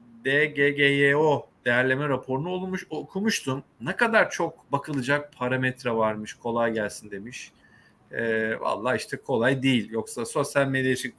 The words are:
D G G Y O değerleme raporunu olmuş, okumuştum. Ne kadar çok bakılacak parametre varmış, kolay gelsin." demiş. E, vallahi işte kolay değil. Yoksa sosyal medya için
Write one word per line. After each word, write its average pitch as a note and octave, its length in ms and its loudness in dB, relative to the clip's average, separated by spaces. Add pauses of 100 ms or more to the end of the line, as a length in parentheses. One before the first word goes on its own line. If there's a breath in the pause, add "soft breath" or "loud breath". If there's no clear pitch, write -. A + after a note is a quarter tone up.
(260)
D C#3+ 200 4
G C#3+ 240 2
G C#3+ 140 2
Y C#3+ 340 4
O D3+ 320 2 (160)
değerleme C3 440 2
raporunu C3+ 400 -2
olmuş, F#3 400 -6
okumuştum. D3 720 -4 (180)
Ne D3+ 140 -4
kadar A3 340 4
çok - 420 -4
bakılacak C#3+ 640 -2
parametre B2+ 580 -2
varmış, G#2+ 420 0
kolay A#2 400 -2
gelsin." G#2+ 380 -4
demiş. G2+ 400 -12 (600 soft breath)
E, A2+ 480 0
vallahi A2+ 380 -2
işte - 200 -6
kolay B2+ 460 0
değil. A#2 280 2
Yoksa A2+ 340 -4
sosyal C#3 420 0
medya C3 240 0
için B2 280 -4